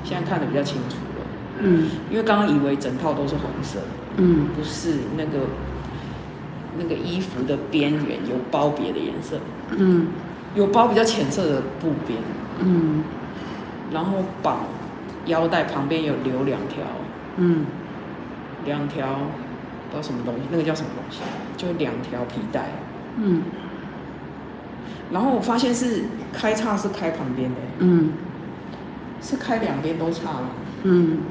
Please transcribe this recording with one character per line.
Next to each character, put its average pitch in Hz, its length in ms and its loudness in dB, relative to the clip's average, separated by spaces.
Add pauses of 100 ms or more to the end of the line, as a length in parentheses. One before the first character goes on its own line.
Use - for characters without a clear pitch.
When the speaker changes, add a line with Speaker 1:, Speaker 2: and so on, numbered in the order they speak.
Speaker 1:
现 180 140 -4
在 175 100 -2
看 185 120 0
得 147 80 0
比 151 60 -2
较 143 80 2
清 139 160 -2 (120)
楚 - 60 -6 (240)
了。 - 60 -6 (340)
Speaker 2:
嗯。 170 300 6 (200)
Speaker 1:
因 202 80 0
为 226 60 2
刚 214 160 6
刚 202 140 6
以 147 60 6
为 139 160 4
整 127 220 -2
套 151 160 2
都 139 140 0
是 131 80 -2
红 - 140 -2 (120)
色。 - 180 -4 (380)
Speaker 2:
嗯。 165 380 6
Speaker 1:
不 147 80 -2
是， 160 320 -2 (220)
那 160 60 0
个， 143 240 0 (1300)
那 175 80 -2
个 160 100 0
衣 175 240 -2
服 131 240 -4
的 139 140 0 (140)
边 147 220 4
缘 147 340 0
有 123 80 0 (160)
包 147 180 4
别 - 220 -2
的 - 80 -2
颜 - 220 -2
色。 151 180 -4 (360)
Speaker 2:
嗯。 180 320 8 (480)
Speaker 1:
有 202 120 6
包 233 200 8
比 208 80 4
较 220 80 8
浅 208 260 2
色 190 160 0
的 139 160 2 (180)
布 165 100 0 (180)
边。 117 120 -2 (420)
Speaker 2:
嗯。 165 420 6 (880)
Speaker 1:
然 160 140 -2
后 190 180 2 (180)
绑 139 180 2 (680)
腰 165 220 4
带 165 180 2
旁 139 240 -2
边 160 160 2
有 147 80 2 (100)
留 131 200 0
两 135 140 2 (120)
条。 - 160 -6 (500)
Speaker 2:
嗯。 170 300 4 (1000)
Speaker 1:
两 143 220 -2
条， 139 200 -4 (840)
不 - 20 -8
知 - 40 -8
道 151 60 -4
什 139 120 -6
么 120 120 -4
东 120 100 -2
西， 123 60 -4 (100)
那 170 60 2
个 160 60 2
叫 151 120 2
什 - 80 -6
么 - 120 -6
东 - 140 -8
西？ - 120 -10 (340)
就 180 180 -4
两 131 280 0
条 123 240 -4
皮 - 160 -6 (100)
带。 127 180 -2 (480)
Speaker 2:
嗯。 185 260 4 (1700)
Speaker 1:
然 180 100 0
后 269 100 4
我 240 80 4
发 196 180 2
现 247 160 4
是 233 300 2 (300)
开 214 200 2
叉 214 220 2
是 190 140 0
开 170 220 -2
旁 131 240 -2
边 127 140 0
的 127 60 -2
欸。 - 120 -6 (120)
Speaker 2:
嗯。 170 320 8 (1120)
Speaker 1:
是 - 160 -2
开 233 200 0
两 160 240 0
边 160 160 0
都 165 140 0
叉 165 220 -4
吗？ 127 160 -4 (340)
Speaker 2:
嗯。 170 360 8 (120)